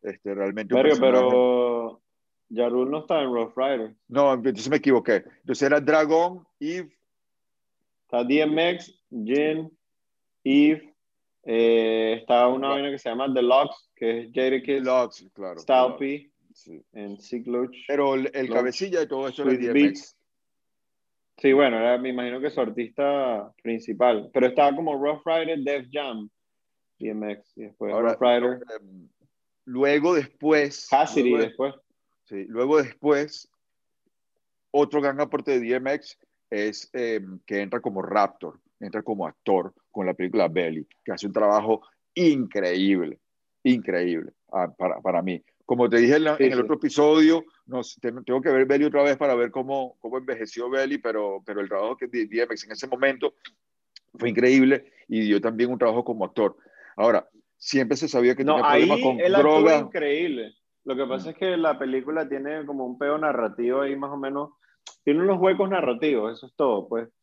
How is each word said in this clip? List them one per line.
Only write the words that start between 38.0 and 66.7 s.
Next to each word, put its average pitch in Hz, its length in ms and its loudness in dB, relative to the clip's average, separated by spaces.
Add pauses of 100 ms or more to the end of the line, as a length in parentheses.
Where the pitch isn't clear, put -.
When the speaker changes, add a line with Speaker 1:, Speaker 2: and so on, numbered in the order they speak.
Speaker 1:
Raptor, 98 560 -2 (220)
entra 104 220 -8
como 98 240 -6
actor 92 460 0 (180)
con 101 140 -6
la 92 100 -2
película 90 340 0
Belly, 80 380 -2 (180)
que - 80 -8
hace 98 140 -10
un 98 60 -8
trabajo 107 500 2 (320)
increíble, 98 1040 0 (440)
increíble, 90 680 0 (200)
ah, 90 240 -2
para, - 240 -4
para 87 220 0
mí. 90 180 -6 (240)
Como 120 240 2
te 117 100 4
dije 131 180 6
en 156 80 2
la, 151 120 0
Speaker 2:
Sí, 139 80 2
Speaker 1:
en 127 60 4
el 127 80 0
Speaker 2:
sí. 123 60 0
Speaker 1:
otro 151 100 0
episodio, 156 720 4 (220)
no 123 180 -8
sé, - 160 -18
ten-, 120 240 -8
tengo 131 160 0
que 127 80 -2
ver 131 180 4
Belly 143 200 2
otra 143 180 2
vez 139 120 2
para 135 200 0
ver 120 160 0
cómo, 131 480 -6
cómo 120 180 -8
envejeció 120 500 -8
Belly, 135 300 -2
pero, 104 480 -4
pero 101 140 -6
el 98 80 -6
trabajo 104 280 -4
que 127 120 -10
di-, 120 180 -4
D 110 160 -4
M 120 120 -4
X - 100 -12
en 110 80 -16
ese 131 160 -12
momento 131 460 -2 (840)
fue 120 120 -2
increíble 131 600 4 (160)
y 110 140 -2
dio 107 200 2
también 117 300 0
un 123 80 -6
trabajo 120 260 2
como 110 200 -4
actor. 104 320 0 (400)
Ahora, 104 320 2 (280)
siempre 127 400 -2
se 151 120 -6
sabía 123 260 4
que 135 80 -4
Speaker 2:
No, 147 140 2
Speaker 1:
tenía 143 120 2
problemas 156 280 4
Speaker 2:
ahí 247 80 -2
Speaker 1:
con 247 160 0
Speaker 2:
él 185 160 2
actuó 151 140 6 (100)
Speaker 1:
droga. 156 180 6
Speaker 2:
increíble. 147 760 -4 (300)
Lo 131 120 -6
que 135 100 -4
pasa 131 220 -8
Speaker 1:
Mm. - 20 -10
Speaker 2:
es 151 60 -16
que 185 200 -2
la 156 220 0
película 135 500 -4
tiene 143 380 -8
como 135 180 -8
un 123 140 -10
peo 147 200 -2
narrativo 123 640 -2
ahí 139 120 -4
más 139 160 -8
o 143 60 -10
menos, 139 340 -8 (540)
tiene 147 180 2
unos 190 160 2
huecos 190 320 2
narrativos, 127 680 0
eso 131 100 -20
es - 100 -20
todo, 120 320 0